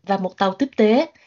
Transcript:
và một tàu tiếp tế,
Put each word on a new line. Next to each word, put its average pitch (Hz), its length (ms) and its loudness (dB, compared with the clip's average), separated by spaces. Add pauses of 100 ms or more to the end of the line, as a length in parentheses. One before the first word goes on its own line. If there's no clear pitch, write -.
và 196 100 -2
một 185 220 -6
tàu 190 160 0
tiếp 269 220 -2
tế, 226 300 2 (200)